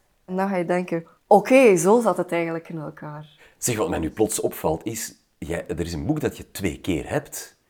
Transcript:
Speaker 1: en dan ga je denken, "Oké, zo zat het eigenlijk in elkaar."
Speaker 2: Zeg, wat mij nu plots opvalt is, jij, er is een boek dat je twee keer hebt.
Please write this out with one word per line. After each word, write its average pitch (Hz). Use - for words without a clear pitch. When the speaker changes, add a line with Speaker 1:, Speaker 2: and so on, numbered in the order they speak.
Speaker 1:
en 185
dan 190
ga 196
je 175
denken, 175
"Oké, 208
zo 190
zat 202
het -
eigenlijk 165
in 165
elkaar." 151
Speaker 2:
Zeg, 120
wat 104
mij 85
nu 80
plots -
opvalt -
is, -
jij, 80
er 85
is 85
een 76
boek 151
dat 120
je -
twee 85
keer 82
hebt. -